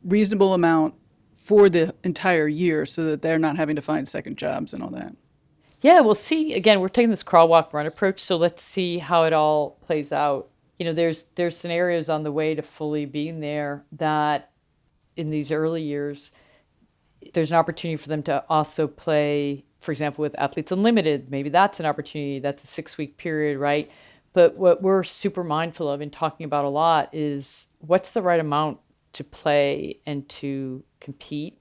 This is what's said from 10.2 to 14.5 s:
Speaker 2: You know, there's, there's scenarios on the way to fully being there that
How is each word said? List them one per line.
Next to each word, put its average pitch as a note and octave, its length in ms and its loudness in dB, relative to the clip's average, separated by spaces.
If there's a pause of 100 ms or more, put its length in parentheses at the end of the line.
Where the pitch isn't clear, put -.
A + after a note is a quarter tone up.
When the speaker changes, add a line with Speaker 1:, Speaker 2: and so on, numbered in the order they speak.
Speaker 2:
You E3+ 60 -4
know, E3 80 -2
there's, E3 320 0 (100)
there's E3+ 220 -2
scenarios F3 500 -2
on D#3 160 -2
the D3+ 80 -4
way D#3 240 -2
to D3+ 60 -6
fully D3+ 440 -6
being D3+ 360 -8
there D3 500 -6
that D3+ 600 -2 (680)